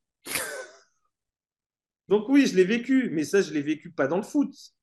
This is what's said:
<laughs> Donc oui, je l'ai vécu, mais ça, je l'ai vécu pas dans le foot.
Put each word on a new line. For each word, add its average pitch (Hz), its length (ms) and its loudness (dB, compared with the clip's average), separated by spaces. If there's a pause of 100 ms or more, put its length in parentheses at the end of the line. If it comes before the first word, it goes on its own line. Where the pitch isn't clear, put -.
(260)
<laughs> - 1800 -16
Donc 214 220 2
oui, 269 180 6
je 180 80 -4
l'ai 185 80 6
vécu, 240 480 0
mais 151 120 -2
ça, 196 180 2
je 156 120 -4
l'ai 147 80 -2
vécu 156 300 -6
pas 139 160 -2
dans 165 100 -2
le 214 60 -2
foot. - 300 -2 (300)